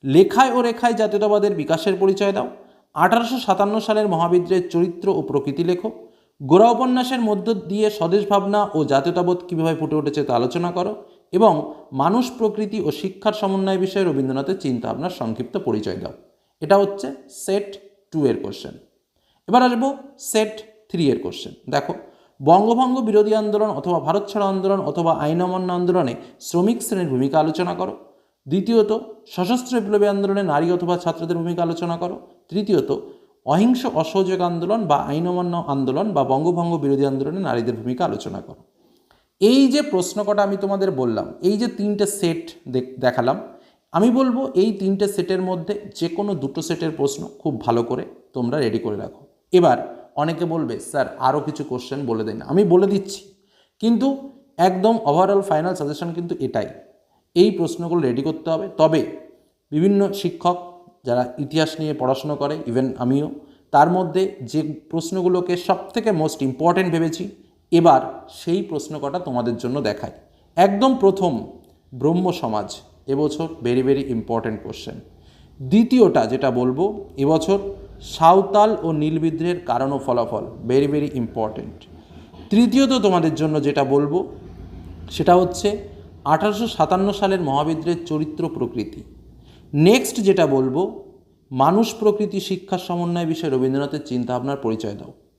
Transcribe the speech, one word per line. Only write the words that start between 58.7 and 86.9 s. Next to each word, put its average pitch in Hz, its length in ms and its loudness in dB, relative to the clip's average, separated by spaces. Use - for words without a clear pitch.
তবে 156 400 2
বিভিন্ন 196 420 4
শিক্ষক 180 560 -4
যারা 123 340 0
ইতিহাস 156 420 -2
নিয়ে 151 140 -4
পড়াশোনা 135 420 -2
করে, 143 220 -4
even 123 180 0
আমিও, 131 340 0
তার 147 180 6
মধ্যে 180 520 -2
যে 147 480 -6
প্রশ্নগুলোকে 180 680 -2
সবথেকে 196 540 -2
most 156 300 0
important 165 480 2
ভেবেছি, 165 400 -2
এবার 165 580 6
সেই 180 340 -4
প্রশ্ন 156 380 -8
কটা 143 180 -4
তোমাদের 120 380 -2
জন্য 131 240 -4
দেখাই। 104 300 -4
একদম 202 400 4
প্রথম, 190 520 2
ব্রহ্ম 165 380 0
সমাজ 110 500 -6
এবছর 147 400 -2
very, 120 200 2
very 139 260 2
important 113 480 -4
question। - 260 -12
দ্বিতীয়টা 190 640 4
যেটা 127 260 0
বলবো 135 640 -2
এবছর, 156 420 2
সাঁওতাল 196 800 4
ও 165 80 -2
নীল 156 280 -2
বিদ্রোহের 165 460 -2
কারণ 127 280 -2
ও 135 60 -2
ফলাফল, 113 440 -2
very, 135 200 4
very 147 260 -2
important। 110 720 -6
তৃতীয়ত 240 520 4
তোমাদের 170 340 2
জন্য 151 280 0
যেটা 143 200 2
বলবো 143 440 0
সেটা 175 240 4
হচ্ছে 185 640 0
আঠারোশো 196 420 0
সাতান্ন 185 440 0